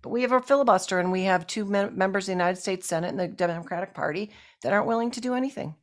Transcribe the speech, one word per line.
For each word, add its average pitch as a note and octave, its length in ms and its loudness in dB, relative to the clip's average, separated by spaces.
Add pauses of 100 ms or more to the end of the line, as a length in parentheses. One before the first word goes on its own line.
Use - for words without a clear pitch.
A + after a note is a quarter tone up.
But A#2+ 60 -12
we A#3+ 120 0
have B3 100 0
a B3+ 100 4
filibuster A#3+ 580 4
and F3+ 120 0
we F#3 120 0
have F3+ 220 2
two G#3+ 200 -4
mem-, G3+ 320 0
members F#3+ 260 0
of F#3+ 40 -6
the F#3+ 60 -4
United F3+ 260 2
States F#3 280 -4
Senate E3+ 220 -2
and - 100 -6
the F3+ 80 0
Democratic E3+ 680 -4
Party D#3 380 -4 (300)
that B2 120 0
aren't G#3 140 2
willing A#3 240 0
to A#3 100 -10
do B3 120 -2
anything. B3+ 500 -4